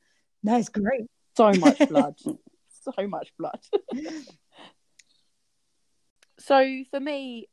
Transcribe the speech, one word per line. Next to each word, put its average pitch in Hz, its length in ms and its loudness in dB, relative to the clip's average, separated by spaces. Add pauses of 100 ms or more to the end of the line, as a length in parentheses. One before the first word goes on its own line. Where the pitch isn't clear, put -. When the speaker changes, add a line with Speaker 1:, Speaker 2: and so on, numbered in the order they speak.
(440)
Speaker 1:
No, 220 140 2
it's 226 120 -2
great. 220 360 -4 (300)
Speaker 2:
So 214 180 6
much 196 260 4
Speaker 1:
<laughs> 294 100 4
Speaker 2:
blood. 143 260 0 (680)
So 202 240 -8
much 156 320 -12
blood. - 200 -10 (320)
<laughs> 254 80 -8 (2500)
So 269 520 2
for 277 80 -6
me, 269 540 -10